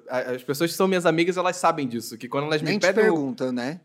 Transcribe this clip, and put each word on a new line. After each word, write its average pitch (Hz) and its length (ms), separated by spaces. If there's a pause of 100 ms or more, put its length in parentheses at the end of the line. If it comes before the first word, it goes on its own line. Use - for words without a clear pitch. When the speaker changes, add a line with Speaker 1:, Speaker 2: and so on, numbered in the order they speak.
Speaker 1:
A-, 127 240
as 127 100
pessoas 147 300
que - 40
são 190 120
minhas 180 180
amigas, 175 300
elas 180 200
sabem 165 300
disso, 117 320
que 123 100
quando 139 180
elas 156 160
me 156 80
Speaker 2:
Nem 202 100
te 175 60
Speaker 1:
pedem 196 180
o - 80
Speaker 2:
perguntam, 135 400
né? 127 320